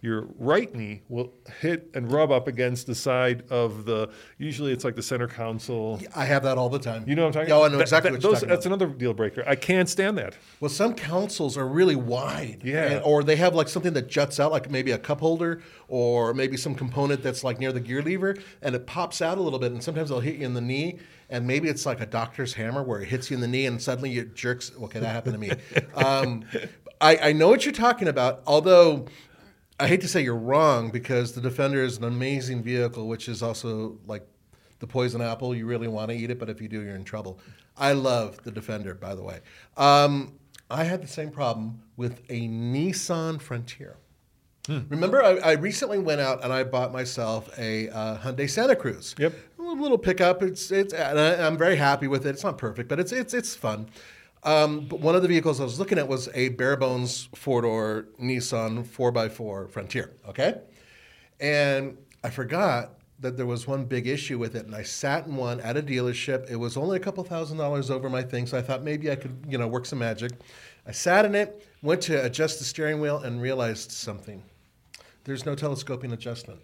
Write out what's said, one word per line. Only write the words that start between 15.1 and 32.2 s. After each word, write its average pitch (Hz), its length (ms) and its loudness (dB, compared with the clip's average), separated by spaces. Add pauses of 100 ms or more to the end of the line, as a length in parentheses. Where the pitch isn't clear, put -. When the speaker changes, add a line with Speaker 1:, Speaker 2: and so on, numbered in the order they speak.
Speaker 2:
holder 165 420 0 (280)
or 120 440 2
maybe 135 220 0
some 135 180 -4
component 139 480 0
that's, 127 220 -4
like, 120 160 -2
near 131 140 -2
the 123 80 -2
gear 127 200 -4
lever, 190 360 -2 (240)
and 127 140 -2
it 123 120 -6
pops 170 340 -4
out 170 160 0
a 196 40 0
little 139 180 0
bit, 123 140 -2
and 120 100 -10
sometimes 160 240 -4
they'll 127 140 -2
hit 143 160 -4
you 143 80 -6
in 123 80 -4
the 123 80 -4
knee, 139 380 -4 (340)
and 123 140 -2
maybe 147 200 0
it's - 180 -2
like 127 140 -2
a 117 60 -6
doctor's 117 480 -6
hammer 120 300 -4
where 110 180 -4
it 92 60 -10
hits 127 240 -4
you 135 40 -2
in 123 60 -2
the 120 60 -2
knee 131 180 0
and 120 160 -4
suddenly 127 380 -4
it 117 160 -10
jerks. 123 360 -6 (120)
Okay, 110 160 -10
that 117 100 -2
happened 113 240 -4
to 107 60 -6
me. 101 120 -4 (220)
Speaker 1:
<laughs> - 220 -2
Speaker 2:
Um, 135 500 2 (560)
I, 160 160 10 (120)
I 151 40 6
know 160 160 8
what 254 160 8
you're 285 80 0
talking 233 340 2
about, 131 400 2
although 156 600 8 (720)
I 139 80 2
hate 185 140 4
to 185 60 -6
say 175 160 2
you're 120 140 0
wrong 123 540 4
because 120 420 0
the 120 80 -8
Defender 135 420 0
is 127 140 -2
an 110 80 -6
amazing 123 580 -2